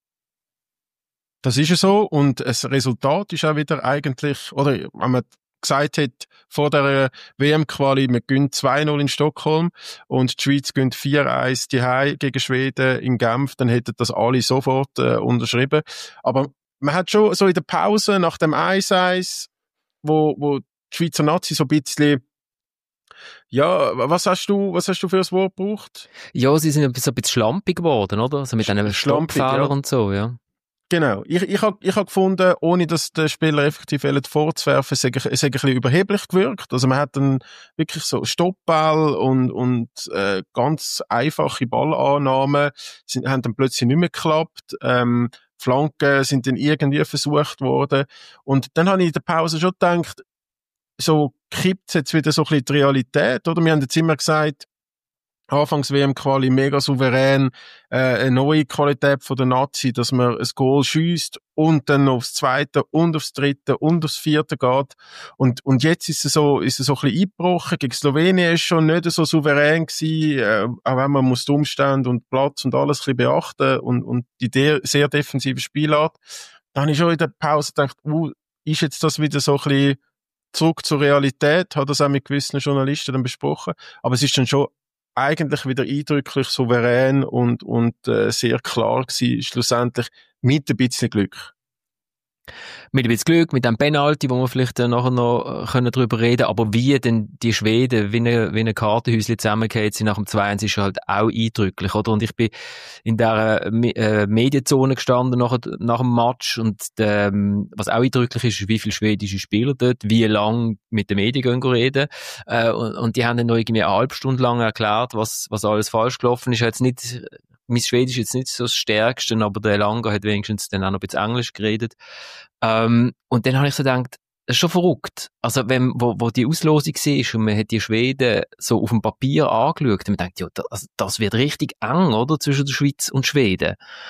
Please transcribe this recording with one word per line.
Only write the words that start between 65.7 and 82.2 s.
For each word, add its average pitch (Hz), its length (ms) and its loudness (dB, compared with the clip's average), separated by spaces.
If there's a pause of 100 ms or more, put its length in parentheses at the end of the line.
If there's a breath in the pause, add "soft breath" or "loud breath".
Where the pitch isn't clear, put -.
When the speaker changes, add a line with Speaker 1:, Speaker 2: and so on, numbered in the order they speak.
Speaker 1:
jetzt 165 260 0
ist - 160 -4
es 143 100 -4
so, 147 260 4
ist 123 180 -2
es 131 80 -4
so 139 80 2
ein - 60 -4
bisschen 139 220 0
eingebrochen. 180 580 -2
Gegen 127 120 -4
Slowenien 170 640 2
ist 165 60 0
schon 160 260 2
nicht 165 240 2
so 165 140 0
souverän 151 640 2
gewesen, 156 520 -2
äh, 107 300 2 (160)
auch 127 120 0
wenn 135 140 0
man 139 140 4
muss 127 220 2
die - 40 -2
Umstände 139 580 0
und 123 220 -2
Platz 139 340 -2
und 127 120 0
alles 143 240 0
ein 135 160 -2
bisschen - 0 -
beachten 131 640 0
und, 123 240 -2
und 123 220 -4 (140)
die 120 120 -4
de-, 143 320 2
sehr 143 240 2
defensive 135 500 -4
Spielart. 151 560 0 (600 loud breath)
Da 135 80 0
habe 151 100 2
ich 143 40 0
schon 170 140 2
in 160 80 0
der 160 220 -2
Pause 151 340 -2
gedacht, 139 300 -2
uh, 151 260 -2 (340)
ist 156 180 -2
jetzt 151 200 -4
das 156 160 0
wieder 143 220 -2
so 143 140 2
ein 139 100 -2
bisschen 139 320 2 (560)
zurück - 340 0
zur 147 140 0
Realität? 143 720 2
Hat 139 160 -2
das 139 100 -2
auch 143 80 2
mit 139 180 -2